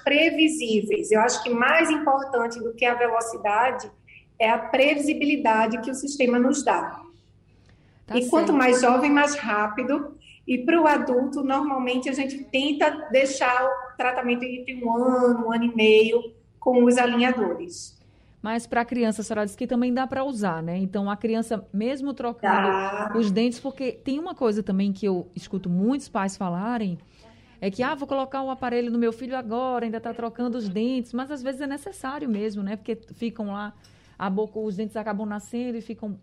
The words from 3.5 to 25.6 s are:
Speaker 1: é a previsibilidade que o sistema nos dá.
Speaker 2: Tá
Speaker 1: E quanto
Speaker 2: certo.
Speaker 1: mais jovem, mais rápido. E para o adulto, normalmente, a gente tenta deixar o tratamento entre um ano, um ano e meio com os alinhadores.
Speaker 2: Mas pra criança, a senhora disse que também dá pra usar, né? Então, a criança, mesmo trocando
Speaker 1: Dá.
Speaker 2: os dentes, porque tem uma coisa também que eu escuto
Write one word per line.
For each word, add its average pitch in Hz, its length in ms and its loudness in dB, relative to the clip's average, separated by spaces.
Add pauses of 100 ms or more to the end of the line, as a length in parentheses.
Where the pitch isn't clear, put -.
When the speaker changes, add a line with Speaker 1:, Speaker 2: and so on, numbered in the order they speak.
Speaker 1:
é 220 100 2
a 226 100 2
previsibilidade 269 1200 2
que - 80 -6
o 262 40 -4
sistema 247 440 0
nos 269 260 2
dá. 170 340 0 (1080)
Speaker 2:
Tá 214 100 -4
Speaker 1:
E 247 140 4
quanto 330 160 4
Speaker 2:
certo. 285 120 4
Speaker 1:
mais 254 220 6
jovem, 254 300 4
mais 285 260 4
rápido. 233 800 -2 (300)
E 254 100 0
para 330 240 4
o 311 60 6
adulto, 277 580 2
normalmente, 262 640 0
a 269 60 -2
gente 277 300 -4
tenta 294 680 0
deixar 254 500 4
o 262 360 -2
tratamento 247 440 0
entre 247 400 -8
um 233 80 -2
ano, 247 560 2
um 220 60 -2
ano 233 120 0
e 233 120 0
meio 220 560 6 (260)
com 247 260 4
os 240 120 6
alinhadores. 240 1040 0 (420)
Speaker 2:
Mas 233 240 -4
pra 233 200 0
criança, 226 340 0
a 214 40 -6
senhora 214 200 -2
disse 202 140 -8
que 254 80 -4
também 247 260 0
dá 262 140 0
pra 269 180 -4
usar, 202 380 -2
né? 170 160 -4
Então, 196 320 -2
a 208 60 -2
criança, 226 460 -2 (120)
mesmo 262 400 -4
trocando 196 540 0
Speaker 1:
Dá. 196 460 -2
Speaker 2:
os 220 160 2
dentes, 233 300 0
porque 269 320 -6
tem 269 260 -6
uma 349 160 -8
coisa 214 280 0
também 196 320 0
que 196 100 -8
eu 185 320 -2
escuto 185 320 -8